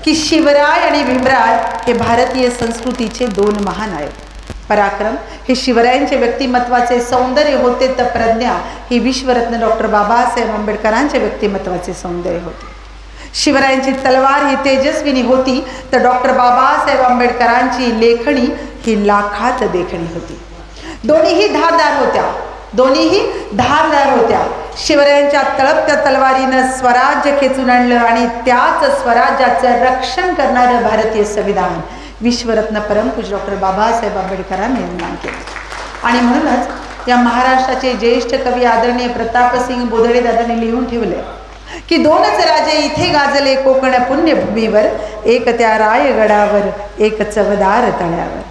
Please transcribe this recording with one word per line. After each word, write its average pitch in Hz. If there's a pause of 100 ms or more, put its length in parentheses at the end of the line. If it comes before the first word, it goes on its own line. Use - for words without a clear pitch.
की 311
शिवराय 294
आणि 285
भीमराय 254 (100)
हे 240
भारतीय 247
संस्कृतीचे 226
दोन 202
महानायक. 180 (580)
पराक्रम 208 (340)
हे 254
शिवरायांचे 247
व्यक्तिमत्वाचे 247
सौंदर्य 262
होते, 247
तर 240
प्रज्ञा 226 (380)
ही 240
विश्वरत्न 240
डॉक्टर 220
बाबासाहेब 226
आंबेडकरांचे 214
व्यक्तिमत्वाचे 196
सौंदर्य 175
होते. 175 (680)
शिवरायांची 269
तलवार 262
ही 269
तेजस्विनी 269
होती, 262 (280)
तर 240
डॉक्टर 254
बाबासाहेब -
आंबेडकरांची 247
लेखणी 240 (400)
ही 202
लाखात 202
देखणी 170
होती. 156 (640)
दोन्हीही 330
धारदार 302
होत्या, 190 (480)
दोन्हीही 311 (200)
धारदार 269
होत्या. 220 (460)
शिवरायांच्या 285
तळपत्या 294
तलवारीनं 262
स्वराज्य 262
खेचून 262
आणलं 247
आणि 233
त्याच 277
स्वराज्याचं 254
रक्षण 262
करणारं 247
भारतीय 220
संविधान 185 (400)
विश्वरत्न 220
परमपूज्य 208
डॉक्टर 202
बाबासाहेब 202
आंबेडकरांनी 190
निर्माण 175
केलं. 151 (720)
आणि 247
म्हणूनच 247 (400)
या 247
महाराष्ट्राचे 254
ज्येष्ठ 233
कवी 247
आदरणीय 240
प्रतापसिंग 247
बोधडे 233
दादांनी 233
लिहून 233
ठेवले 208 (720)
की 330
"दोनच 330
राजे 311
इथे 302
गाजले 285
कोकण 262
पुण्यभूमीवर, 220 (400)
एक 233
त्या 220
रायगडावर, 214 (300)
एक 214
चवदार 202 (100)
तळ्यावर." 170